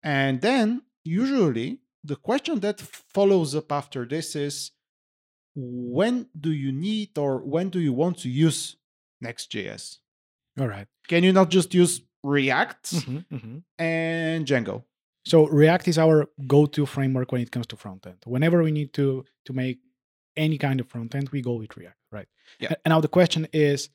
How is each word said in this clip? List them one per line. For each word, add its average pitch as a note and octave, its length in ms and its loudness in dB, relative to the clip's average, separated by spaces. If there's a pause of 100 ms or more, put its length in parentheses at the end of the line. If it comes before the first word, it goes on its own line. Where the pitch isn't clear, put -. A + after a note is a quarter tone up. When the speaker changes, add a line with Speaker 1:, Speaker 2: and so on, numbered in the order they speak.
Speaker 1:
And C3+ 360 0
then A#3 420 0 (200)
usually F3+ 760 0 (240)
the C#3+ 100 -8
question C4 460 -4
that G#3 200 -4
follows F#3+ 760 0
up D3+ 160 -6
after C#3 340 -6
this D#3 300 -8
is, C#3+ 340 -6 (840)
when B2+ 720 -2 (120)
do D#3 120 -2
you C#3 180 -4
need G3+ 480 -4
or C#3 200 -2
when E3 320 -4
do F3+ 100 -4
you D3+ 120 0
want E3 260 0
to - 100 -8
use C#3+ 480 0 (440)
Next A#2 300 -14
G G2+ 180 -8
S? - 300 -16 (600)
Speaker 2:
All C3 80 -2
right. G2+ 180 -10 (220)
Speaker 1:
Can E3+ 160 2
you F#3+ 80 6
not F#3 180 6
just F3+ 240 2
use F3 280 4 (200)
React C#3 680 -2
Speaker 2:
Mm-hmm, D#3 420 -6
mm-hmm. C3 480 -12
Speaker 1:
and E3 640 -2
Django? A#2 380 -2 (400)
Speaker 2:
So D#3 220 6
React D#3 420 6
is D#3+ 100 2
our D#3+ 300 6 (180)
go-to C#3+ 400 4
framework C3 460 -2
when B2+ 80 0
it A#2 100 -6
comes A#2+ 180 -6
to A2+ 80 -14
front F#2+ 300 -18
end. F2+ 180 -18
Whenever D#3+ 380 2
we D#3+ 100 2
need D3+ 220 -4
to, C3+ 300 0 (220)
to - 60 -12
make B2+ 260 -4 (580)
any D#3 220 0
kind C3+ 220 0
of A#2 80 -8
front A#2 260 -10
end, C#3 160 -4
we C#3+ 120 -4
go B2 120 -4
with A2 220 -10
React, E2+ 220 -20 (120)
right? G#2 180 -14 (300)
Speaker 1:
Yeah. - 140 -6
Speaker 2:
A-, D#3+ 120 -2
and D#3+ 80 0
now D#3+ 80 6
the D#3 80 0
question E3 440 2
is C#3+ 420 0